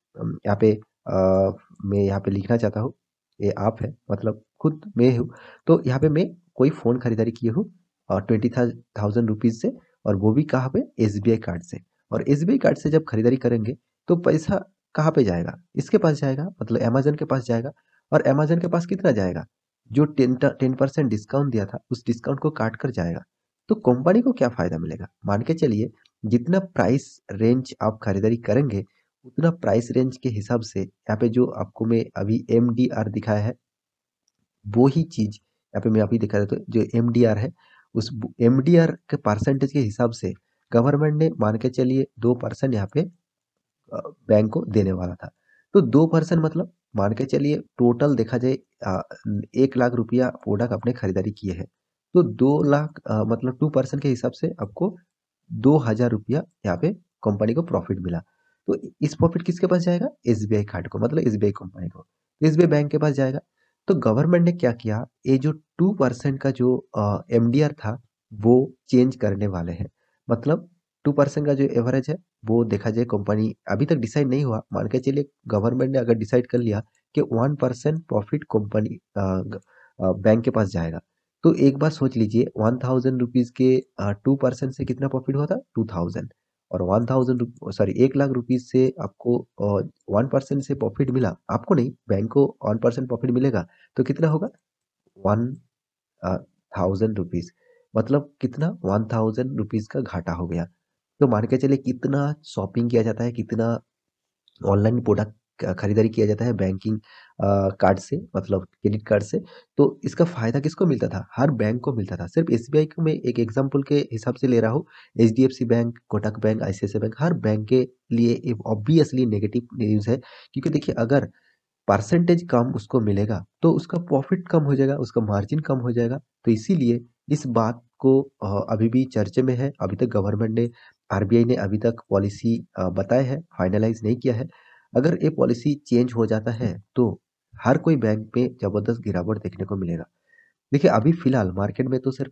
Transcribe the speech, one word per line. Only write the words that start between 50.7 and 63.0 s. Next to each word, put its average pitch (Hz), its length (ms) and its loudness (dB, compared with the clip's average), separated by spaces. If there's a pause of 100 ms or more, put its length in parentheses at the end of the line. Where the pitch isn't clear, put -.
आपने - 200 -2
खरीदारी 95 380 -2
किए 95 220 -6
हैं, 87 120 -8 (480)
तो 180 100 6
दो 131 400 2
लाख, 147 440 0
अ, 107 160 0
मतलब, 117 360 -2
टू 151 100 2
परसेंट 143 340 -2
के 143 60 2
हिसाब 123 220 -2
से - 300 -6
आपको 110 360 -6 (540)
दो 127 260 4
हजार 117 340 0
रुपया 113 320 -2 (220)
यहाँ 90 120 0
पे 156 160 0 (300)
कंपनी 107 300 0
को 156 80 -2
प्रॉफिट 92 380 -4
मिला। 85 200 -4 (480)
तो 82 80 0 (260)
इस 147 140 -2
प्रॉफिट 170 260 0
किसके 175 260 -2
पास 180 140 2
जाएगा? 175 280 -2 (180)
एसबीआई 107 360 0
कार्ड 90 240 -8
को, - 120 -8
मतलब, 127 200 0
एसबीआई 104 320 0
कंपनी 95 380 -12
को, - 180 -20 (360)
एसबीआई 156 240 4
बैंक 147 240 0
के 151 60 -2
पास 147 160 0